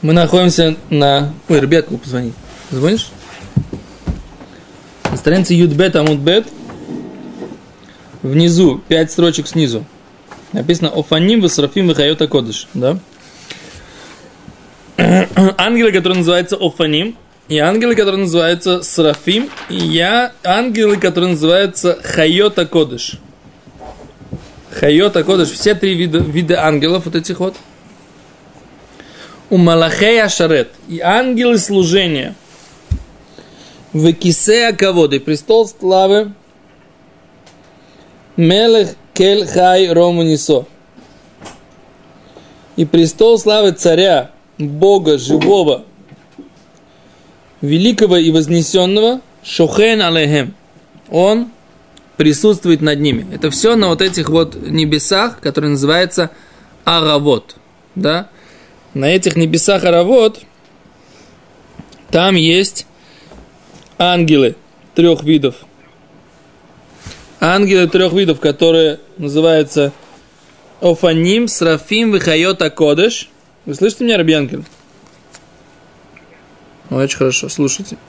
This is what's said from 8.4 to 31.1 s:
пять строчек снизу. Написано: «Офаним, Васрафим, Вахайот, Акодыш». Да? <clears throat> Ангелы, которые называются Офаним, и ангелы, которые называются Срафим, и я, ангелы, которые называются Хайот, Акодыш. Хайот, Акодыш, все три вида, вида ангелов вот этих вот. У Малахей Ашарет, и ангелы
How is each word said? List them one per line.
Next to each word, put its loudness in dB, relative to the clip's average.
пять 0
строчек 0
снизу. -2
Написано: -4
«Офаним, 0
Васрафим, 0
Вахайот, 0
Акодыш». -4
Да? -2
<clears throat> -
Ангелы, 2
которые 0
называются 0
Офаним, -2
и -2
ангелы, 0
которые 0
называются 0
Срафим, -2
и -8
я, -2
ангелы, 0
которые -2
называются 0
Хайот, 0
Акодыш. -4
Хайот, 2
Акодыш, 0
все -2
три -2
вида, -2
вида -2
ангелов 0
вот -6
этих -6
вот. -6
У 0
Малахей 2
Ашарет, 0
и -12
ангелы 0